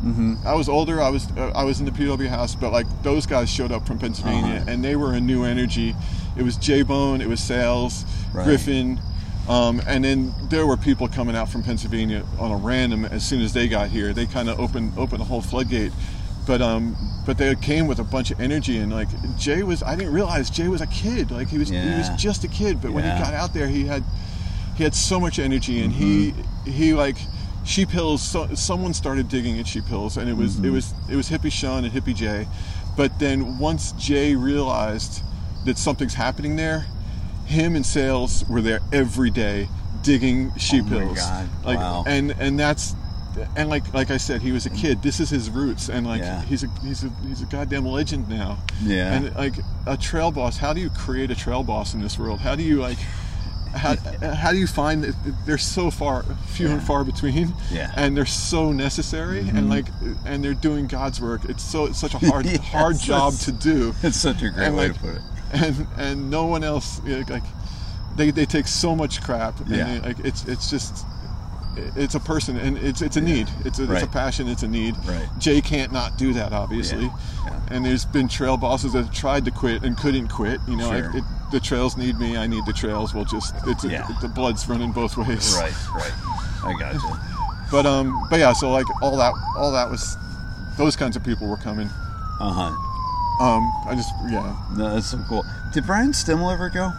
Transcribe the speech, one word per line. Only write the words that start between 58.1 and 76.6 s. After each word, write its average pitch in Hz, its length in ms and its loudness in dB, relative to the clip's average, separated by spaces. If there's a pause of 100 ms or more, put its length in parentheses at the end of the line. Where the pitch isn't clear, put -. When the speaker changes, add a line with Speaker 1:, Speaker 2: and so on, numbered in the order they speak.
Speaker 2:
they're 139 80 4
so 160 480 2
necessary, 160 720 -2
Speaker 1:
Mm-hmm. 196 160 0
Speaker 2:
and, 139 100 4
like, 139 180 2 (380)
and 139 180 -2
they're 143 120 0
doing 147 320 2
God's 131 340 -2
work. 117 240 -2
It's - 180 -4
so, 151 220 0
it's - 140 -2
such - 160 -2
a 135 40 -4
Speaker 1:
<laughs> 160 120 4
Speaker 2:
hard, 139 160 2
Speaker 1:
Yes, 151 140 2
Speaker 2:
hard 156 380 2
job 139 360 4
Speaker 1:
that's, - 100 -2
Speaker 2:
to 139 80 0
do. 123 480 4
Speaker 1:
that's - 160 2
such 139 260 2
a 107 60 0
great 95 200 0
Speaker 2:
And, 147 80 2
Speaker 1:
way 92 120 4
Speaker 2:
like, 87 60 -2
Speaker 1:
to - 60 -6
put 82 160 -4
it. - 60 -6 (300)
Speaker 2:
and, 147 340 2 (120)
and 139 320 -4
no 160 160 2
one 165 180 0
else, 151 400 -2
you 131 140 -2
know, 135 100 -4
like, 127 160 -4 (720)
they, 151 140 4
they 143 160 2
take 147 200 0
so 165 300 0
much 151 260 -2
crap, 113 380 -2
and - 80 -6
Speaker 1:
Yeah. 98 160 2
Speaker 2:
they, 123 240 -4
like, 123 160 -6
it's, - 220 -2
it's 127 240 -4
just, - 340 -4 (920)
it's 139 200 -2
a 143 60 0
person, 147 360 -2
and 123 220 0
it's, 139 240 -2
it's 156 160 0
a - 20 4
Speaker 1:
Yeah. 160 140 2
Speaker 2:
need. 110 140 2 (180)
It's - 120 -2
a, 135 40 0
it's 135 80 0
a 87 160 2
Speaker 1:
Right. - 40 -6
Speaker 2:
passion. 131 380 0
It's 120 140 -2
a 113 60 -2
need. 113 360 0
Speaker 1:
Right. 87 240 -2 (100)
Speaker 2:
Jay 147 220 6
can't 139 320 0
not 123 240 -2
do 131 160 2
that, 107 220 0
obviously. 110 500 -2